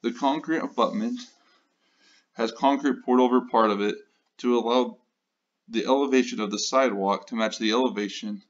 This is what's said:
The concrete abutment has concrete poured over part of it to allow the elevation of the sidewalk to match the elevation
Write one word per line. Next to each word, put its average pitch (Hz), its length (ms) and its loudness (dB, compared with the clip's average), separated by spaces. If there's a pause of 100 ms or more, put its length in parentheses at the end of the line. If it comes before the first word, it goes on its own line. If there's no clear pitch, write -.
The 113 100 -2
concrete 151 500 -2
abutment 107 580 -2 (1120)
has 113 180 -4
concrete 139 520 0
poured 127 160 4
over 123 220 4
part 113 280 2
of 101 100 -2
it 104 160 -2 (420)
to 120 180 0
allow 117 420 0 (680)
the 113 160 -2
elevation 131 560 2
of 101 120 -4
the 104 60 -4
sidewalk 101 680 0
to - 80 -12
match 110 240 -2
the 107 140 0
elevation 104 760 -2